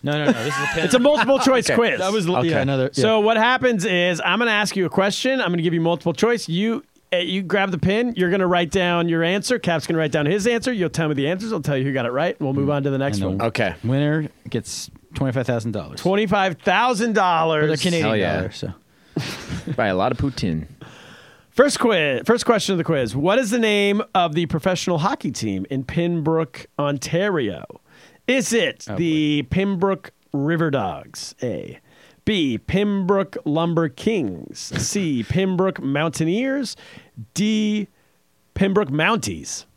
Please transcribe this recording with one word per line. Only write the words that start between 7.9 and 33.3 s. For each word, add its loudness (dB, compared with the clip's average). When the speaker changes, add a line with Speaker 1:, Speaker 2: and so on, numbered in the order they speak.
Speaker 2:
You're 2
gonna 2
write 2
down 2
your 2
answer. 0
Cap's 0
gonna 0
write 0
down 2
his 0
answer. 0
You'll 0
tell -2
me 0
the 0
answers. -4
I'll -4
tell -2
you 0
who -2
got 0
it -2
right, -2
and -4
we'll -2
move 0
on 0
to 0
the -2
next -2
Speaker 1:
And -2
the -2
Speaker 2:
one. -2
Speaker 3:
Okay. 0
Speaker 1:
winner 0
gets -8
twenty-five -2
thousand -2
dollars. -8
Speaker 2:
Twenty-five 0
thousand 2
dollars. 2
Speaker 1:
For 2
the -4
Canadian 2
Speaker 3:
Hell 2
yeah. 2
Speaker 1:
dollar, -2
so. -8
Speaker 3:
Buy 0
a 0
lot 0
of -6
poutine. -2
Speaker 2:
First 4
quiz. 2
First 2
question 2
of 2
the 0
quiz. 0
What 2
is 0
the 0
name 2
of 2
the 0
professional 0
hockey -2
team -4
in -4
Pembroke, -2
Ontario? -2
Is 0
it 0
Speaker 1:
Oh, -8
boy. -4
Speaker 2:
the 0
Pembroke 0
River 0
Dogs? -6
A. -8
B. 0
Pembroke 0